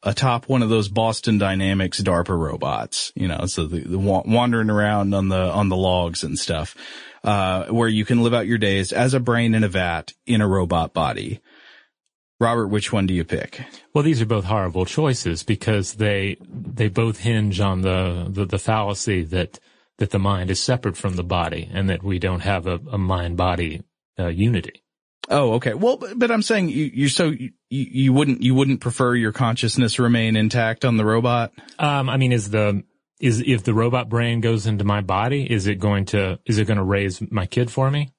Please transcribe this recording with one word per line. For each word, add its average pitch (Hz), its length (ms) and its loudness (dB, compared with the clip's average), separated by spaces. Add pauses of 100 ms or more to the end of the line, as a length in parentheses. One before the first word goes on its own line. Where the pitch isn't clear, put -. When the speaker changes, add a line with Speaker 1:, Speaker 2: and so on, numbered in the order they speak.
Speaker 1:
atop 120 460 0
one 131 140 2
of 107 60 0
those 107 200 2
Boston 113 480 0
Dynamics 95 640 0
darpa 90 340 0
robots, 71 800 -4
you 92 120 -2
know, 82 180 -4
so 90 220 -4
the, 82 140 -4
the 90 180 -4
wa-, 95 260 0
wandering 113 460 2
around 104 420 2
on 98 160 0
the, 95 100 0
on 92 300 0
the 95 80 0
logs 90 460 0
and 73 160 -4
stuff, - 360 -6 (480)
uh, 95 420 0
where 117 220 0
you 107 160 2
can 120 200 2
live 117 100 2
out 113 140 0
your 117 100 0
days 98 340 0
as 127 220 2
a 135 60 2
brain 117 340 2
in 110 100 4
a 107 40 2
vat 87 440 -2 (140)
in 113 160 2
a 107 60 4
robot 87 480 0
body. 58 440 -4 (1000)
Robert, 117 300 2
which 104 220 0
one 98 140 2
do 92 80 0
you 87 100 0
pick? - 400 -6 (300)
Speaker 2:
Well, 147 100 4
these 143 200 2
are - 20 0
both 107 200 0
horrible 92 400 0
choices 117 580 -2
because 104 500 -2
they, 101 440 -2 (120)
they 113 380 -4
both 113 320 0
hinge 104 400 0
on 95 220 0
the, 92 460 0
the, 98 180 -2
the 95 120 -4
fallacy 101 680 -2
that, 87 340 -4 (400)
that 95 100 0
the - 80 -2
mind 95 320 0
is 92 100 0
separate 123 380 -2
from 92 180 -4
the 87 80 -4
body 82 480 -4
and 95 200 -2
that 87 100 -2
we 95 160 -2
don't 90 220 -2
have 92 260 -2
a, 87 140 -2 (120)
a 107 60 -4
mind-body, 87 840 -2 (340)
uh, 87 120 -2
unity. 95 520 0 (480)
Speaker 1:
Oh, 139 240 2
okay. 117 220 0
Well, 214 220 2
but, 226 200 -10
but 233 140 2
I'm 220 100 2
saying 202 280 2
you, 147 220 -2
you're 139 180 0
so, 165 180 2
you, 135 240 -4 (180)
you 131 420 2
wouldn't, 139 300 4
you 127 140 4
wouldn't 135 260 2
prefer 123 320 0
your 113 180 2
consciousness 113 680 0
remain 117 360 4
intact 113 480 0
on 120 140 2
the 107 80 2
robot? 117 480 0 (240)
Speaker 2:
Um, 143 320 0
I 127 80 0
mean, 131 140 2
is 107 180 0
the, 104 340 0 (360)
is, 117 260 2
if 120 180 2
the 113 120 0
robot 120 340 0
brain 117 320 0
goes 113 240 0
into 107 180 0
my 104 180 0
body, 117 480 0
is 101 180 0
it 101 80 0
going 98 300 0
to, 95 420 -2
is 107 100 2
it 107 80 2
gonna 101 180 0
raise 98 380 0 (100)
my 98 140 0
kid 123 240 0
for 131 220 0
me? 147 280 -2